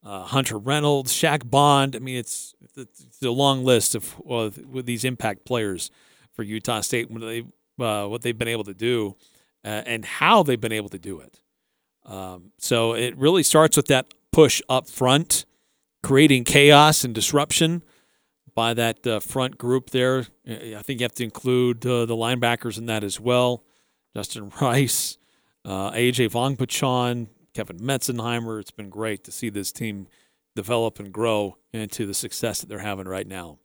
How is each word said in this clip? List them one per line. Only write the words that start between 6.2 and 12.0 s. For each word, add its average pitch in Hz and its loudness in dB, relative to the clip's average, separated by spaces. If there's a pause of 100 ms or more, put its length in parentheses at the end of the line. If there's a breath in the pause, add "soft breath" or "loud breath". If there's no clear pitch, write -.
for - -10
Utah 107 -4
State, 117 -2
when 113 -12
they, 113 -8 (380)
uh, 107 -2
what 117 -8
they've 120 -4
been 117 -4
able 113 -4
to 98 -14
do, 110 -2 (480 soft breath)
uh, 107 -10 (180)
and 113 -6
how 190 4
they've 127 0
been 113 -4
able 107 -6
to 98 -14
do 85 -12
it. - -20 (600)